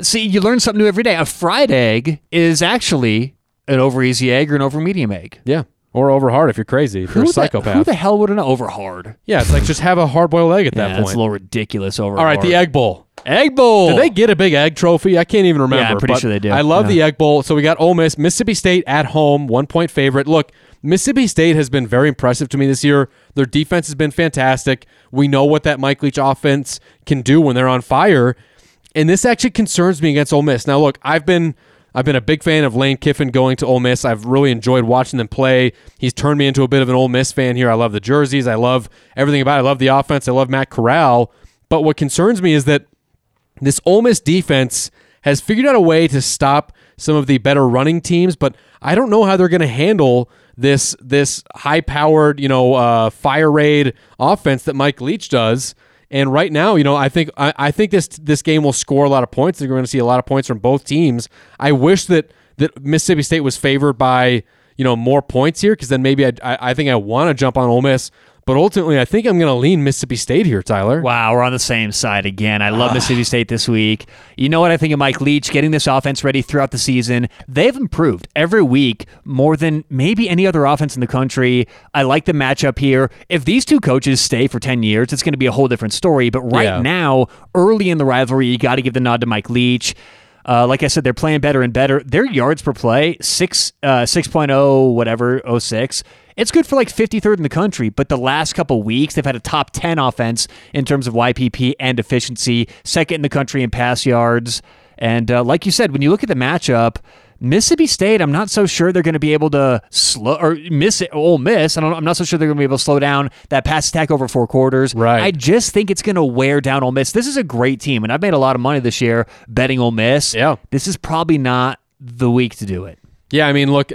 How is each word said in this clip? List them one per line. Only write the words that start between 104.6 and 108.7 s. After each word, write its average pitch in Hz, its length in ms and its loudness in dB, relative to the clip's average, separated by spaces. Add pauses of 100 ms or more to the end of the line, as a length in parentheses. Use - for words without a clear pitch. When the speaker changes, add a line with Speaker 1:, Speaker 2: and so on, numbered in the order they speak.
Speaker 1:
And, 117 340 -2
uh, 123 140 2
like 160 220 0
you 185 60 0
said, 208 200 0
when 139 80 -2
you 139 80 2
look 185 140 2
at 233 80 -6
the 180 40 0
matchup, 123 640 0 (460)
Mississippi 226 440 2
State, 202 360 0
I'm 143 100 0
not 196 160 -2
so 208 160 0
sure 175 280 0